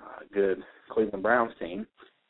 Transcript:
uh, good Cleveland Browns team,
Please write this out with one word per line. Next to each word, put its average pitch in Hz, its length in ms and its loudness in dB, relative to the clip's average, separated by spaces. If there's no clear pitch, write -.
uh, - 180 -16
good 98 320 2
Cleveland 101 340 0
Browns 113 360 4
team, 92 260 -8